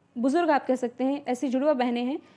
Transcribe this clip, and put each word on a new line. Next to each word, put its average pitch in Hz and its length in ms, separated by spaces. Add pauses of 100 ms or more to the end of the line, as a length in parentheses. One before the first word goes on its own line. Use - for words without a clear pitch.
(160)
बुज़ुर्ग 277 340
आप 277 160
कह 262 100
सकते 247 280
हैं, 285 220
ऐसी 247 220
जुड़वा 262 260
बहनें 247 300
हैं 269 140 (200)